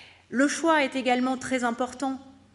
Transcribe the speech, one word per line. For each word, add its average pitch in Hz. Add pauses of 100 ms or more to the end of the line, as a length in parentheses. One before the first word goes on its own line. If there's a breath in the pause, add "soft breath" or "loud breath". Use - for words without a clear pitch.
(300 loud breath)
Le 262
choix 311
est 262
également 254
très 254
important 254 (360)